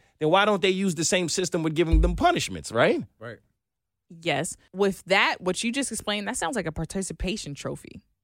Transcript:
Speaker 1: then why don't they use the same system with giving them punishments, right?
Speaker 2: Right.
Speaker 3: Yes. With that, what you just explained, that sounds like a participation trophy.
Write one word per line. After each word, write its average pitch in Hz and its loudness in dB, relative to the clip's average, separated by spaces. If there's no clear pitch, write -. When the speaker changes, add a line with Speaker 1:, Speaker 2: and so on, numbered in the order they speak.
Speaker 1:
then 156 0
why 190 6
don't 208 2
they 190 4
use 190 0
the 165 -2
same 180 2
system 180 -2
with 160 0
giving 160 4
them 175 2
punishments, 262 0
right? 165 2
Speaker 2:
Right. 110 -14
Speaker 3:
Yes. 156 -2
With 196 0
that, 214 2
what 180 -2
you 233 -2
just 262 -2
explained, 208 -4
that 240 -6
sounds 311 -2
like 190 -4
a 156 -4
participation 175 -6
trophy. - -12